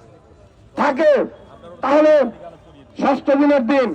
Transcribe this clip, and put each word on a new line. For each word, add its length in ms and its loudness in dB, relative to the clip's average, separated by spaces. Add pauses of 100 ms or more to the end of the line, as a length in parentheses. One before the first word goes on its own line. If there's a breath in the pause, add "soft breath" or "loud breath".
(800)
থাকে, 300 0 (720)
তাহলে 300 2 (880)
ষষ্ঠ 260 -2 (140)
দিনের 300 2
দিন 240 0